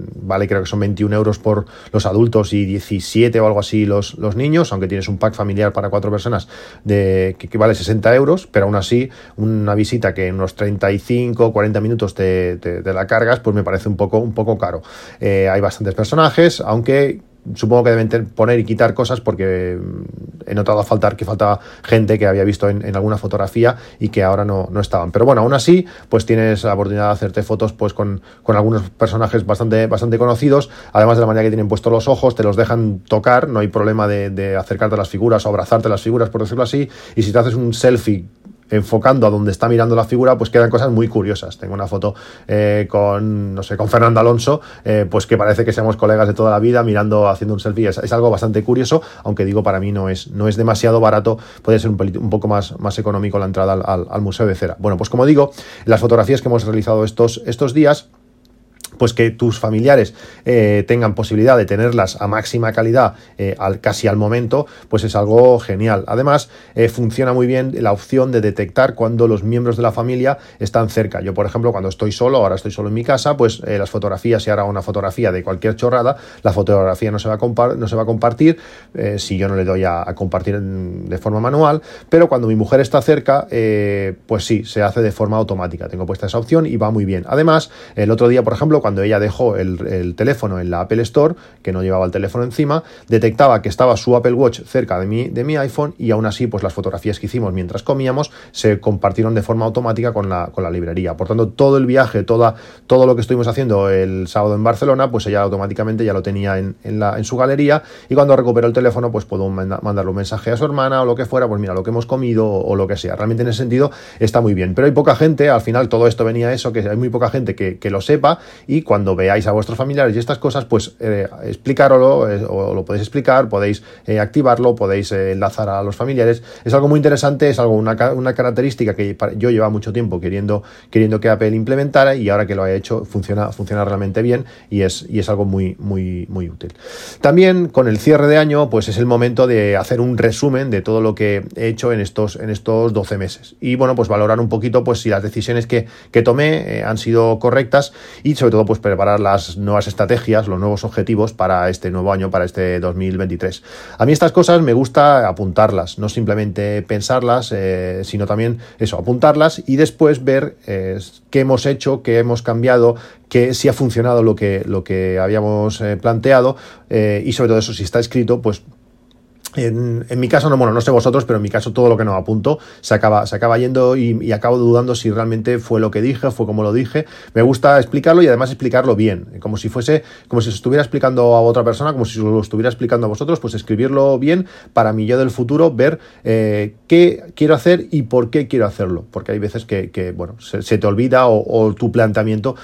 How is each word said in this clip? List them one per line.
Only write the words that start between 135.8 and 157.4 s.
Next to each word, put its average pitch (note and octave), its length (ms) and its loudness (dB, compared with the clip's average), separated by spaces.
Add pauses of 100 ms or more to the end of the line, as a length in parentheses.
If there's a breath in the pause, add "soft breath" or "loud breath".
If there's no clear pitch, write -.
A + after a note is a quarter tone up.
muy F#2 200 -8
útil. D#2+ 240 -16 (480 loud breath)
También F3+ 460 4
con C3 200 2
el G#2+ 100 0
cierre D3 300 4
de D3+ 100 6
año, D3 320 2
pues G#2+ 180 0
es G2+ 100 -4
el A#2+ 80 2
momento A#2+ 420 2
de G#2 300 2
hacer A2+ 240 -2
un B2 160 0
resumen C3 520 0
de G2+ 120 -2
todo A2 200 0
lo A2 140 0
que G2+ 300 -2 (100)
he A2+ 120 -4
hecho A#2 240 -2
en A2 80 0
estos, G2+ 360 -4
en A2 140 -8
estos A2+ 440 0
doce G2+ 240 -4
meses. - 420 -10
Y B2+ 160 -2
bueno, B2+ 200 2
pues A2+ 140 0
valorar G#2+ 300 2
un A#2+ 100 -2
poquito, A#2 340 0
pues A#2 160 -2
si A2+ 100 -4
las G2 140 0
decisiones A#2 440 -4
que, A#2 200 -2 (240 loud breath)
que A#2+ 100 4
tomé, B2 580 0
eh, G#2+ 40 -8
han G#2+ 140 -4
sido A2+ 420 2
correctas C3+ 540 0 (300 loud breath)
y D3 120 0
sobre B2 160 2
todo, G#2+ 140 4
pues G#2+ 140 -2
preparar G2+ 400 0
las G2 380 -2
nuevas G2+ 300 -2
estrategias, A2 600 0
los F#2 120 -4
nuevos G#2 240 -2
objetivos A2 500 -2
para F#2 360 0
este F#2 220 -6
nuevo F#2 200 -2
año, F#2+ 180 -2
para F#2 160 -4
este F2+ 340 -4
dos F2 160 -4
mil F#2 220 -4
veintitrés. F#2 460 -6 (340 loud breath)
A A#2 80 2
mí C#3+ 60 4
estas D#3 200 2
cosas F3 300 4
me C3 120 2
gusta C3+ 540 4
apuntarlas, F#2+ 720 0
no G#2 100 -2
simplemente G#2 720 -4
pensarlas, A#2+ 680 -2